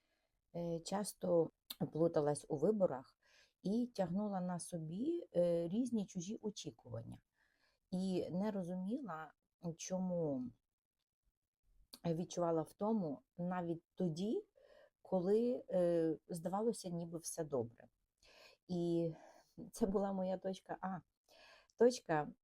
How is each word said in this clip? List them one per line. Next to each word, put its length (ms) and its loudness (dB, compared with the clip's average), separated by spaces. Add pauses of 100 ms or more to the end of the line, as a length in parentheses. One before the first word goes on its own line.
(560)
Е, 240 -2
часто 680 2 (420)
плуталась 560 4
у 80 0
виборах 600 2 (460)
і 240 0
тягнула 540 -2
на 180 -2
собі, 800 -4
е, 320 4
різні 380 0
чужі 360 -6
очікування. 760 -10 (720)
І 400 0
не 200 0
розуміла, 840 -6 (440)
чому 720 -2 (1500)
відчувала 580 0
втому 600 -2 (160)
навіть 440 -2 (120)
тоді, 500 0 (580)
коли, 680 2
е, 460 4 (120)
здавалося, 600 -2
ніби 300 -6
все 260 -6
добре. 440 -4 (800)
І 440 0 (600)
це 140 0
була 260 0
моя 260 -2
точка 420 -8
А. 200 -6 (760)
Точка, 520 4 (160)